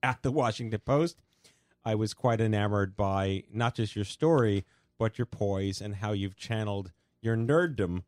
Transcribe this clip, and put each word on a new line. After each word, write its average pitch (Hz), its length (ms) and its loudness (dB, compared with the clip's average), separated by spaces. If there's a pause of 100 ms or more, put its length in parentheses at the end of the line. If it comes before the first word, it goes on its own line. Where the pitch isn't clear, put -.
at 131 180 0
the 131 100 0
Washington 117 540 0
Post. 156 320 2 (680)
I 110 120 0
was 107 180 -2
quite 117 280 0
enamored 104 540 2
by 98 560 0
not 117 240 -2
just 110 200 -4
your 104 100 -2
story, 120 600 2 (340)
but 113 180 -2
your 120 100 0
poise 98 540 -4
and 101 140 -8
how 104 160 -6
you've 98 240 -4
channeled 101 560 -6 (300)
your 113 140 0
nerddom 117 720 2